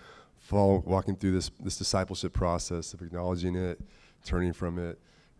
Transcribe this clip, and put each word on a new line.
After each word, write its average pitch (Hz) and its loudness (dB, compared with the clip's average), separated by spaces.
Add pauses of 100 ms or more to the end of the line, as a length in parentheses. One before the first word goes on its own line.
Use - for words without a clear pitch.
(380)
follow, 98 4
walking 95 2
through 95 2
this, 92 0 (100)
this 92 -6
discipleship 92 -2
process 87 -2
of - -14
acknowledging 87 -2
it, 90 -4 (440)
turning 90 0
from 87 -4
it, 85 -6 (420)